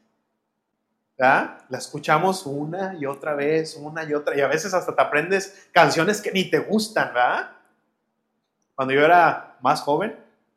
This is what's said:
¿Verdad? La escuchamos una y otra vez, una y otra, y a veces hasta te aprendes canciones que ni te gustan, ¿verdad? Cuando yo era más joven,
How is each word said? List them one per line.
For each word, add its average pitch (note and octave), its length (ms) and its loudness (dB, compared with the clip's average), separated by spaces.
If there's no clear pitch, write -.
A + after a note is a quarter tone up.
¿Verdad? C3+ 520 2
La B2+ 80 -8
escuchamos D#3+ 680 -2
una E3 540 -6
y C#3 60 -6
otra C#3 300 -6
vez, D#3 420 -2
una D#3 260 -10
y D3+ 100 -6
otra, D3 240 -4
y C#3+ 40 0
a C3+ 60 2
veces D#3+ 260 -2
hasta E3+ 200 -2
te C#3+ 80 2
aprendes F3 680 -2
canciones E3 500 4
que F#3+ 120 -6
ni F#3 100 0
te D#3 160 0
gustan, D#3+ 540 -2
¿verdad? C#3 380 0
Cuando C3 180 -2
yo C#3+ 80 4
era D#3+ 600 4
más C#3 200 0
joven, E3 380 -4